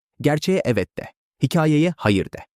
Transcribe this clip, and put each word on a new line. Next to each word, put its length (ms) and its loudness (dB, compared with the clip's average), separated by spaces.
Gerçeğe 440 0
evet 340 -2
de, 140 -12
hikayeye 540 2
hayır 280 0
de. 320 -16